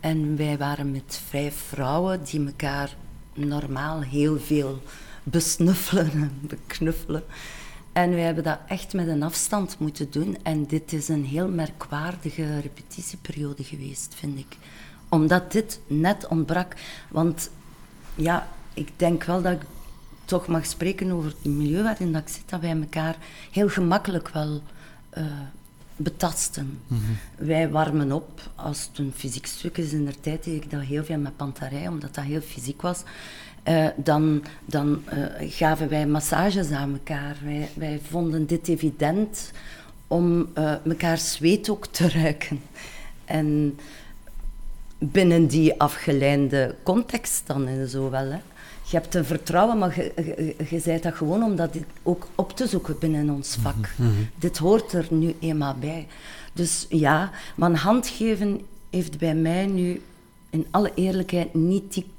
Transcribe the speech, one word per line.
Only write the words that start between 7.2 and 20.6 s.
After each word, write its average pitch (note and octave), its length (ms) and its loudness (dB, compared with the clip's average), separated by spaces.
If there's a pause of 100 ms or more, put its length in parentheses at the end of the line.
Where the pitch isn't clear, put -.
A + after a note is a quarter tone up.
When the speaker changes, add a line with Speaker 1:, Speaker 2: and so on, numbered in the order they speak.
Speaker 1:
En F3 180 4
wij E3+ 140 2
hebben E3 200 0
dat D#3 140 0 (100)
echt - 260 -6
met F3 140 0
een D3 140 0
afstand F3 560 -2
moeten D3 320 -4
doen. D3 320 -2
En D3+ 240 0
dit D#3 260 -2
is D3+ 160 -4
een D3 160 2
heel D#3 240 -2
merkwaardige D#3 1120 -4
repetitieperiode C#3+ 1040 -8
geweest, C#3 540 -10
vind C#3+ 200 -6
ik. - 180 -14 (520)
Omdat E3+ 440 4
dit - 340 0
net E3+ 420 2
ontbrak. D#3+ 460 0 (340)
Want E3 420 0 (640)
ja, E3 340 0 (260)
ik D3+ 220 -6
denk E3+ 280 4
wel F3 180 2
dat F3+ 100 4
ik D#3+ 80 0 (640)
toch F3+ 220 0
mag D#3+ 200 2